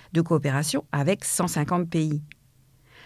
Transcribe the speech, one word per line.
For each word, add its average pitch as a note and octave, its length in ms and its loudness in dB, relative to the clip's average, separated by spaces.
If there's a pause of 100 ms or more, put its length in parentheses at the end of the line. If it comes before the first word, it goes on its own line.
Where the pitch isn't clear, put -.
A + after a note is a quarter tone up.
(120)
de E3 100 4
coopération D3+ 680 0
avec D3 320 0
cent - 240 -2
cinquante E3+ 420 -2
pays. D#3 320 0 (840)